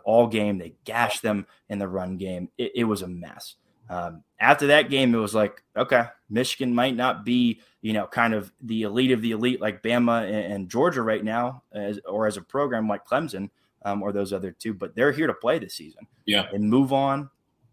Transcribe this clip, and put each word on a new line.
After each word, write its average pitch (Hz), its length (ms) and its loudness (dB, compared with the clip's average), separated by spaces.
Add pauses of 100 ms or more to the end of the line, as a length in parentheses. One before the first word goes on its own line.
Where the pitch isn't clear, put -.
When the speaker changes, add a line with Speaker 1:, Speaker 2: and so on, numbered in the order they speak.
Speaker 1:
all 113 240 6
game. 104 320 0
They 85 240 -14
gashed 117 400 -2
them 104 240 -2 (200)
in 101 120 -6
the 98 80 -4
run 92 300 -6
game. 90 320 -8 (100)
It, 120 160 -4
it 120 80 0
was 104 180 0
a 90 60 -10
mess. 85 480 -14 (320)
Um, 87 360 -8 (160)
after 143 280 6
that 147 220 6
game, 135 240 4
it 117 60 2
was 107 160 -2
like, 104 260 0 (160)
okay, 117 280 4 (220)
Michigan 123 460 -2
might 123 220 2
not 123 280 -2
be, 120 380 2 (220)
you 110 100 -2
know, 101 140 -2
kind 117 260 0
of 101 180 -4 (100)
the 113 200 -4
elite 120 300 2
of 117 100 2
the 117 80 -2
elite 120 320 0
like 107 220 -4
Bama 117 400 2
and, 101 300 -4
and 98 160 -8
Georgia 131 340 0
right 107 200 -2
now, 120 380 -4 (100)
as, 104 320 -8
or 107 220 -2
as 104 100 0
a 95 60 -12
program 123 460 -2
like 101 180 -4
Clemson, 120 460 -4 (320)
um, 101 180 -4
or 101 100 -4
those 98 220 -2
other 95 160 -4
two, 107 240 -8
but 92 220 -10
they're 131 160 4
here 151 160 -2
to 117 80 0
play 139 240 0
this 98 160 -12
season. - 320 -18 (180)
Speaker 2:
Yeah. 101 260 0
Speaker 1:
They 98 60 -6
move 127 360 4
on. 139 360 0 (440)